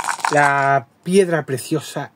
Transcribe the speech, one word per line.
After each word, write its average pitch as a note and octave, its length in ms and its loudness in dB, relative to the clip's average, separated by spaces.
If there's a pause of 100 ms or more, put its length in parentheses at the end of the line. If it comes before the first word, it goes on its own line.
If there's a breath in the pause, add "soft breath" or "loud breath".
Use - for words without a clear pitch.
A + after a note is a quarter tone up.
(320)
La C#3 560 2 (160)
piedra F3 420 2
preciosa - 720 -6